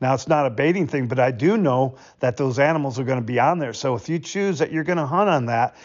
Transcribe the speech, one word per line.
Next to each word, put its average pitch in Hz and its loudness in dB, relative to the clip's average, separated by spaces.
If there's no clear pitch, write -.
Now, 131 2
it's 127 -4
not 147 2
a 127 0
baiting 156 0
thing, 131 -2
but 123 0
I 127 4
do 147 2
know 131 0
that 127 0
those 135 0
animals 139 2
are 131 -4
gonna 127 -2
be 117 -2
on 160 2
there. 127 -6
So 131 -2
if 110 -6
you 165 -2
choose 190 -4
that 156 -2
you're 160 -2
gonna 160 -2
hunt 185 2
on 139 2
that, 117 -2